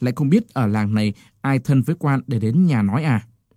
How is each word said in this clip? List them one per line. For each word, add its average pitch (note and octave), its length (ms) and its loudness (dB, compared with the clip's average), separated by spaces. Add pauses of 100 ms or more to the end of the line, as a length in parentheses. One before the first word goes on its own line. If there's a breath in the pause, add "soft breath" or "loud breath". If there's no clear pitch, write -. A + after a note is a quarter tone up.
lại B2 160 -2
không C#3+ 120 -2
biết A3 260 0
ở B2 120 0
làng G#2 280 0
này G#2+ 200 -2 (260 soft breath)
ai C3+ 180 0
thân C3+ 240 2
với D#3+ 160 -2
quan C#3 280 0
để A2+ 120 -4
đến A#2 280 2
nhà B2+ 160 2
nói A2 220 0
à?" A#2+ 220 0 (300)